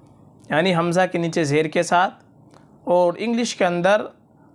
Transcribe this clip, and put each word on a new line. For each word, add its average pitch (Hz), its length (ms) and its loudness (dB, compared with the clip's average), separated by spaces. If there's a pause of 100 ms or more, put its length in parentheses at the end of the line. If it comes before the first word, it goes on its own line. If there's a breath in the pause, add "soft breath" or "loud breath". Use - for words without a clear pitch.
(520)
यानी 175 200 2
हमज़ा 170 340 0
के 180 120 -4
नीचे 170 260 -2
ज़ेर 151 240 0
के 175 140 -2
साथ - 1080 -4
और 175 300 2
इंग्लिश 233 340 -2
के - 120 -2
अंदर 180 440 0 (460)